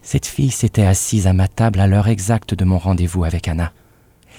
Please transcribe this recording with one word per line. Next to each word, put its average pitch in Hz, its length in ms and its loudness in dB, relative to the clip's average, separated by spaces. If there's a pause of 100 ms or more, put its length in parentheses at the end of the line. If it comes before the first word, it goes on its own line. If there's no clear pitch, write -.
Cette - 240 -4
fille 139 260 -2
s'était 110 340 0
assise 95 420 0
à 92 60 2
ma 92 140 2
table 107 320 -2
à 98 80 4
l'heure 101 200 2
exacte 110 460 -2
de 95 120 0
mon 92 120 2
rendez-vous 87 460 0
avec 82 240 -2
Anna. 82 260 -4 (640)